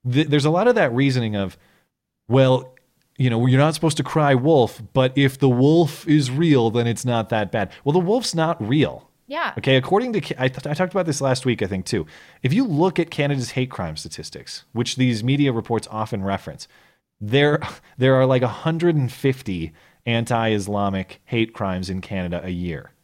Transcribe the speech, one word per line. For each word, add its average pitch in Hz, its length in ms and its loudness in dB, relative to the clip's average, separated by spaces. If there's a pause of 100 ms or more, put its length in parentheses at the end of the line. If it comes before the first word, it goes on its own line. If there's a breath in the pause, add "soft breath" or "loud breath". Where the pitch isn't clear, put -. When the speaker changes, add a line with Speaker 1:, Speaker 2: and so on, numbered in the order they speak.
(120)
Speaker 1:
Th-, 147 160 0
there's 143 180 2
a 151 40 4
lot 180 180 2
of 240 80 4
that 156 180 2
reasoning 127 420 0
of, 98 220 -4 (680 soft breath)
"Well, 131 480 4 (420)
you 127 120 2
know, 117 180 0
you're 131 120 6
not 156 140 4
supposed 156 240 -2
to 147 60 -2
cry 143 320 2
wolf, 131 460 2 (120)
but 131 240 2
if 135 220 2
the 139 100 4
wolf 147 580 2
is 147 240 2
real, 135 380 4
then 117 180 0
it's 117 180 -4
not 117 240 -2
that 107 220 -2
bad." 104 200 -4 (120 loud breath)
Well, 147 100 0
the 175 60 4
wolf's 202 360 -2
not 160 300 -2
real. 113 440 -2 (180)
Speaker 2:
Yeah. 294 320 -6
Speaker 1:
Okay, 135 160 2
according 202 380 0
to 196 80 0
Ca-, 165 180 -8
I, 127 80 0
th-, 131 200 -6
I 147 60 -4
talked 175 200 -2
about 185 120 0
this 151 160 -4
last 131 240 -2
week, 123 160 0
I 101 60 -2
think, 92 180 -6
too. 82 220 -4 (340 loud breath)
If 123 100 0
you 240 140 2
look 175 340 0
at 170 120 -2
Canada's 143 400 -2
hate 127 180 -4
crime 82 260 -8
statistics, - 680 -16 (100)
which 117 220 -4
these 123 280 0
media 139 280 2
reports 113 400 -4
often 107 320 -6
reference, 95 440 -6 (540 soft breath)
there, 143 380 2 (200)
<laughs> - 180 -20
there 131 180 4
are, 131 100 4
like, 127 160 2
a 123 60 0
hundred 165 480 0
and 131 160 0
fifty 92 600 -4 (340 soft breath)
anti-Islamic 104 1200 -2
hate 113 280 -2
crimes 92 360 -6
in 92 120 -6
Canada 87 420 -6
a 90 60 -10
year. 87 420 -8 (120)